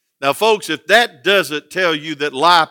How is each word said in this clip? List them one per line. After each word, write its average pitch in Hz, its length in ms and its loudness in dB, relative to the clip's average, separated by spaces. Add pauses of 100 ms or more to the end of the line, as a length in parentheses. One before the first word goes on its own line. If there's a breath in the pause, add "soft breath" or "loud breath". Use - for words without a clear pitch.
(200)
Now, 139 120 -2
folks, 208 380 -2
if 151 160 -8
that 196 360 0
doesn't 151 480 -2
tell 180 240 -2
you 151 220 -8
that 147 160 -6
life 160 380 2